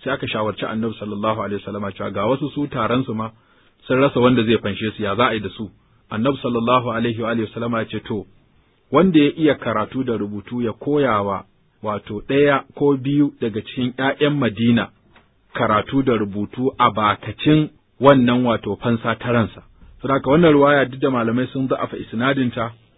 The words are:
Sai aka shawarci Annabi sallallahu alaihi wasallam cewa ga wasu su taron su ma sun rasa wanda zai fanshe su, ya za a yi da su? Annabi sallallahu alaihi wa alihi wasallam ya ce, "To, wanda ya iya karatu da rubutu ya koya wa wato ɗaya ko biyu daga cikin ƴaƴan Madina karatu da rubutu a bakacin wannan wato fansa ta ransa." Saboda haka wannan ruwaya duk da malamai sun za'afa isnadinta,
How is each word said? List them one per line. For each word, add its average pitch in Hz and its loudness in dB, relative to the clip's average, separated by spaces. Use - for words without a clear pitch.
Sai 131 -4
aka 135 -6
shawarci 107 -4
Annabi 110 -4
sallallahu 107 -4
alaihi 101 -6
wasallam 101 -8
cewa 101 -8
ga 101 -4
wasu 135 -2
su 147 -6
taron 123 0
su 120 -6
ma 110 -6
sun 131 2
rasa 135 2
wanda 123 6
zai 110 4
fanshe 104 -4
su, 107 -8
ya 98 -2
za 120 2
a 113 -2
yi 110 -4
da 98 -6
su? 98 -12
Annabi 120 -2
sallallahu 120 0
alaihi 113 -2
wa 113 -2
alihi 117 -2
wasallam 117 -6
ya 113 -2
ce, 107 -8
"To, 104 -8
wanda 160 6
ya 143 4
iya 156 2
karatu 113 -4
da 120 -2
rubutu 104 -6
ya 113 -2
koya 135 0
wa 98 -4
wato 104 -8
ɗaya 139 2
ko 143 2
biyu 143 0
daga 110 -4
cikin 123 -6
ƴaƴan 143 0
Madina 113 2
karatu 110 0
da 127 2
rubutu 104 -4
a 120 4
bakacin 110 0
wannan 123 6
wato 107 -2
fansa 117 -2
ta 123 -4
ransa." 113 0
Saboda 131 -2
haka 131 0
wannan 165 6
ruwaya 143 6
duk 131 -8
da 139 0
malamai 120 0
sun 131 -4
za'afa - -4
isnadinta, 120 -2